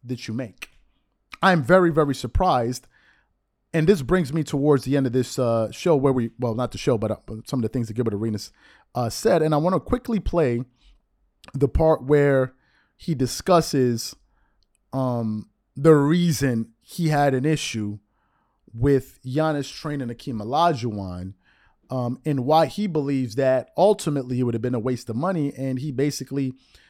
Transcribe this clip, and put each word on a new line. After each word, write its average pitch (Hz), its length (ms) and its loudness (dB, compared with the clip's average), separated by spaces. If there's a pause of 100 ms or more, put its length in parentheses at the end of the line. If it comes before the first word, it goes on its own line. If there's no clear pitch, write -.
that 120 240 -10
you 110 60 -6
make. 117 340 -10 (720)
I'm 170 220 4
very, 175 260 6
very 143 240 2
surprised. 127 720 0 (840)
And 160 140 2
this 185 140 6
brings 139 320 0
me 160 100 -2
towards 143 420 2
the 139 120 0
end 135 100 2
of 120 60 -2
this, 127 260 -2
uh, 117 320 0
show 165 260 0
where 135 160 2
we, 117 260 0
well, 120 160 -2
not 120 180 -4
the - 60 -10
show, 131 180 2
but, 107 140 -2
uh, 107 60 -4 (100)
but 110 200 -14
some 135 120 -4
of 120 40 -2
the 110 60 -2
things 117 200 -4
that 107 60 -10
Gilbert 113 200 -2
Arenas, 104 360 -4 (440)
uh, 120 160 -2
said. 180 320 2
And 156 120 2
I 147 40 2
wanna 175 220 0
quickly 240 380 -2
play 131 440 0 (880)
the 135 160 2
part 160 360 2
where 139 500 4 (420)
he - 180 -4
discusses, 131 1000 0 (800)
um, 117 560 -4 (240)
the 156 200 8
reason 143 840 2
he - 280 -4
had 143 260 2
an 131 100 0
issue 110 540 -2 (720)
with 135 540 0
Giannis 147 440 -2
training 139 380 -8
Hakeem 117 300 -10
Olajuwon, 104 960 -2 (560)
um, 127 340 -4
and 135 220 -2
why 156 200 4
he 202 200 -4
believes 139 480 -2
that 131 420 0
ultimately 147 640 0
it 127 40 2
would 117 100 0
have 110 80 -4
been 123 120 -2
a 120 60 -2
waste 123 300 -6
of 110 60 -4
money. 151 380 -2
And 131 240 -6
he 143 140 -8
basically 135 640 -4 (340)